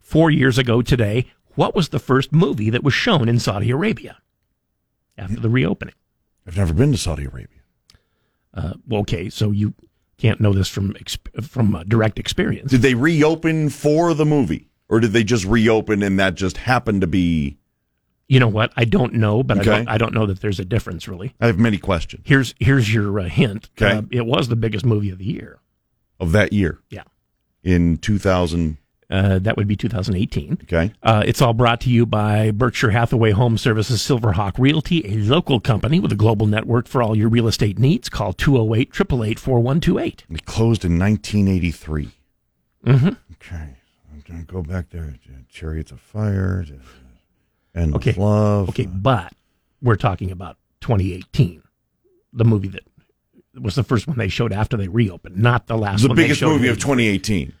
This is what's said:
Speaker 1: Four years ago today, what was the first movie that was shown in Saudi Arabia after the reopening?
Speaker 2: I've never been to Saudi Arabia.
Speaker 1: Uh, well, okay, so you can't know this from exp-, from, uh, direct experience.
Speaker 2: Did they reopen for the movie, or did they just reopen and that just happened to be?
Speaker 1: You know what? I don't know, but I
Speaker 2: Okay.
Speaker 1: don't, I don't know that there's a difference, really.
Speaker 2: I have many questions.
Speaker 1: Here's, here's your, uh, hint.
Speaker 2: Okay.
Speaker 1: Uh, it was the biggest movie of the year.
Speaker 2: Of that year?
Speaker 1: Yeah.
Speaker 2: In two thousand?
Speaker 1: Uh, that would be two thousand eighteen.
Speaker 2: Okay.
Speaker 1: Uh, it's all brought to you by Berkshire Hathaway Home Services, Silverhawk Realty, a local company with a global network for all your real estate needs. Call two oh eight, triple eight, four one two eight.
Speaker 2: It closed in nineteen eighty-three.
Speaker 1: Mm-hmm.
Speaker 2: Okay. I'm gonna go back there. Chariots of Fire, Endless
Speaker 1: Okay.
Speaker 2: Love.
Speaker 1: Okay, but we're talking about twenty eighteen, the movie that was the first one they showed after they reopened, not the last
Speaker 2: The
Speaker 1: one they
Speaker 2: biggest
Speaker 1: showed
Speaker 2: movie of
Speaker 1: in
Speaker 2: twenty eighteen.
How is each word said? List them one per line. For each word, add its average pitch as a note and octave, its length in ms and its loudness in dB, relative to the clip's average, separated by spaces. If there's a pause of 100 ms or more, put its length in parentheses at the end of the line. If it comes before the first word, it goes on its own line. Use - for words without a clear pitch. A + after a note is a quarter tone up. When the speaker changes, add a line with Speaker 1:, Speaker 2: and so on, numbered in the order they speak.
Speaker 1:
Four D#3+ 300 2
years C3 260 2
ago B2 260 2
today, A#2 500 0 (240)
what D#3 180 0
was F3+ 140 0
the - 100 -6
first - 340 0
movie C#3 380 2
that A#2+ 140 -2
was C#3 100 2
shown D3 340 2
in A#2+ 120 2
Saudi G#2 320 -2
Arabia F3+ 460 -4 (1000)
after G2+ 220 -8
the A2+ 100 0
reopening? C#3+ 440 -2 (520)
Speaker 2:
I've F2 120 -8
never E2+ 160 0
been C3+ 180 4
to A2+ 60 0
Saudi D2 260 -4
Arabia. B1+ 360 -14 (920)
Speaker 1:
Uh, F#2 220 -8 (120)
well, A2 140 -2
okay, F#2+ 300 -4
so G#2+ 200 -2
you G#2 220 -2 (460)
can't A2 240 0
know G#2 100 2
this F#2+ 160 0
from G2 240 -4
exp-, - 500 -12
from, A2 320 0
uh, E2 100 -10
direct A2 340 0
experience. - 520 -4
Speaker 2:
Did B2+ 120 4
they C3+ 120 4
reopen D#3+ 760 2
for D#3+ 420 2
the D#3 140 2
movie, C#3 420 0 (220)
or A2+ 100 4
did A2+ 120 2
they A2+ 120 4
just G2+ 220 0
reopen G#2+ 560 2
and G2 180 2
that F#2+ 140 2
just F#2 240 -4
happened A#2 420 0
to F#2 60 0
be? E2 500 0 (720)
Speaker 1:
You C3 120 6
know A#2+ 80 4
what? G#2+ 280 -2
I B2 80 2
don't B2 300 0
know, G#2+ 280 2
but B2+ 140 0
I G2+ 40 2
Speaker 2:
Okay. G#2 100 2
Speaker 1:
don't, A2 180 0
I A2+ 80 0
don't A2+ 160 0
know A2 140 0
that F#2+ 160 -4
there's G2+ 180 -4
a G2 60 -6
difference, F#2+ 420 -6
really. G2 320 -12
Speaker 2:
I A#2 60 2
have G#2 120 2
many A2 200 2
questions. - 480 -4
Speaker 1:
Here's, C#3 320 2
here's B2+ 340 2
your, G#2 280 -2
uh, F#2 40 -4
hint. F#2+ 460 -2 (100)
Speaker 2:
Okay. G#2 180 2
Speaker 1:
Uh, G#2+ 120 -4
it A#2+ 160 -2
was C3 220 -2
the A#2 80 0
biggest A2+ 280 -4
movie G#2 260 0
of F#2 80 -12
the F#2+ 60 -14
year. - 340 -10 (640)
Speaker 2:
Of E2+ 120 0
that G#2 200 4
year? F#2+ 260 0 (120)
Speaker 1:
Yeah. - 140 -16 (580)
Speaker 2:
In E2+ 340 4
two G#2 220 -2
thousand? E2+ 580 0 (340)
Speaker 1:
Uh, F#2+ 300 2
that G#2 180 -2
would G#2 100 0
be G#2 80 0
two - 140 -4
thousand F#2+ 260 -4
eighteen. F#2+ 460 -4
Speaker 2:
Okay. E2+ 280 0 (120)
Speaker 1:
Uh, A2+ 240 4
it's A#2+ 160 0
all A#2+ 100 2
brought A#2 300 2
to B2+ 80 0
you A#2+ 160 4
by G#2+ 440 0
Berkshire A2+ 400 0
Hathaway A2+ 420 2
Home A2+ 260 2
Services, G#2+ 420 0
Silverhawk G#2+ 580 0
Realty, D3+ 460 2
a G#2 140 -4
local B2 420 0
company A#2+ 400 0
with - 100 -2
a G#2+ 60 -2
global G#2+ 300 2
network A2 420 0
for B2+ 140 0
all A2 120 0
your A2 140 2
real A2+ 180 2
estate G#2 320 -2
needs. C#3+ 300 0
Call G2 240 -6
two C#3 240 2
oh A2 180 0
eight, A#2 160 0
triple C#3+ 320 -2
eight, A2 160 -4
four B2 220 0
one C3 200 0
two F3 180 2
eight. - 320 -8
Speaker 2:
It D#2+ 160 -12
closed A2+ 400 0
in E2+ 100 2
nineteen G2+ 500 0
eighty-three. D#2+ 640 -4 (760)
Speaker 1:
Mm-hmm. C3+ 220 4 (260)
Speaker 2:
Okay. D#2 420 -16 (340)
I'm D2+ 160 -20
gonna E2 180 -14
go F2+ 180 -10
back F2 260 -6
there. D#2 260 -12 (380)
Chariots D#2 400 -8
of C2 80 -20
Fire, F#2+ 640 -2 (1120)
Endless D#2 320 0
Speaker 1:
Okay. A2+ 140 -2
Speaker 2:
Love. G#2 500 2
Speaker 1:
Okay, A2+ 160 -4
but F#2+ 460 -2 (500)
we're A#2+ 140 2
talking F#2+ 340 -4
about F2 260 -14 (240)
twenty F#2+ 320 0
eighteen, F#2 500 -2 (680)
the A#2 120 0
movie G#2 240 2
that F#2+ 140 -14 (800)
was A#2 140 -6
the C3 100 0
first A#2 240 0
one D3+ 100 -4
they G2 100 -2
showed A2 240 -4
after G#2+ 240 -2
they G2 120 -4
reopened, F#2 480 -4
not A#2+ 300 2
the A2+ 100 -4
last G#2 260 0
Speaker 2:
The C#3 60 6
Speaker 1:
one C3 80 2
they E3 80 6
Speaker 2:
biggest D3 160 0
Speaker 1:
showed C#3+ 140 2
Speaker 2:
movie B2+ 140 2
of A#2 80 0
Speaker 1:
in - 40 -8
Speaker 2:
twenty B2+ 260 0
eighteen. F#2+ 540 -2